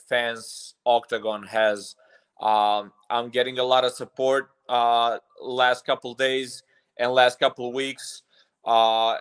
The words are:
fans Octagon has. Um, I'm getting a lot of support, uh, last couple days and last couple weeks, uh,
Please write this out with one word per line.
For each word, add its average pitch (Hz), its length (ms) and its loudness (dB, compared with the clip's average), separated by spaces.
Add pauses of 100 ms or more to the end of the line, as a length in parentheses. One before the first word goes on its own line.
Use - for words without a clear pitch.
fans 117 640 -4 (120)
Octagon 110 580 0
has. 104 520 0 (460)
Um, 104 500 0 (180)
I'm 120 200 -4
getting 123 300 -2
a 127 40 0
lot 127 220 2
of 123 80 0
support, 131 560 -2 (200)
uh, 117 500 2 (220)
last 127 440 0
couple 127 300 -4
days 131 480 -4 (340)
and 120 140 0
last 127 280 4
couple 127 320 -2
weeks, 135 520 -8 (420)
uh, 113 560 4